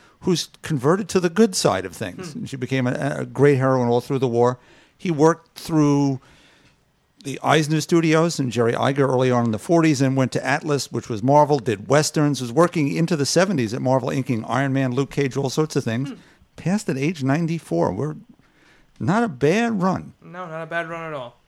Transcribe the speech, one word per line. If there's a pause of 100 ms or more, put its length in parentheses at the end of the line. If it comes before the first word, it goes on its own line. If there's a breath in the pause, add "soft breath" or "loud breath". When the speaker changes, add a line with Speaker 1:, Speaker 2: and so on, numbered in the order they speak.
(200 soft breath)
Speaker 1:
who's (140)
converted
to
the
good
side
of
things.
Speaker 2:
Hmm.
Speaker 1:
And
she
became
a,
a
great
heroine
all
through
the
war. (360 soft breath)
He
worked
through (1040 soft breath)
the
Eisner
Studios
and
Jerry
Iger
early
on
in
the
forties
and
went
to
Atlas,
which
was
Marvel,
did
Westerns,
was
working
into
the
seventies
at
Marvel,
inking
Iron
Man,
Luke
Cage,
all
sorts
of
things.
Speaker 2:
Hmm. (400 loud breath)
Speaker 1:
Passed
at
age
ninety-four.
We're (840 soft breath)
not
a
bad
run.
Speaker 2:
No,
not
a
bad
run
at
all. (120)